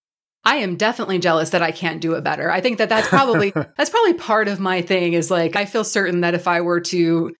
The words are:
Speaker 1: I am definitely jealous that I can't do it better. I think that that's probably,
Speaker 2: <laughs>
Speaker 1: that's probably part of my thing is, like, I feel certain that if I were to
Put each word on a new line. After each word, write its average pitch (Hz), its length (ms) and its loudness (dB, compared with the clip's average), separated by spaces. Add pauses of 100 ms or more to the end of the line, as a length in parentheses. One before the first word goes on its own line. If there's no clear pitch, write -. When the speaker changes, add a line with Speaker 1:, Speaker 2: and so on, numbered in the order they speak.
(440)
Speaker 1:
I 247 120 2
am 190 200 -4
definitely 208 440 -2
jealous 160 300 2
that 175 120 2
I 165 80 0
can't 165 300 -6
do 165 140 -2
it 147 100 -4
better. 147 260 -2
I 185 100 0
think 240 180 -2
that 214 100 0
that's 220 200 2
probably, 226 420 2
Speaker 2:
<laughs> - 260 -6
Speaker 1:
that's 294 140 0
probably 440 240 2
part 220 340 0
of 202 100 -4
my 185 240 -2
thing 175 300 0
is, 170 180 0
like, 165 240 0
I 202 120 0
feel 214 180 -2
certain 175 380 0
that 175 120 0
if 175 140 -2
I 175 140 2
were 175 180 0
to 170 600 0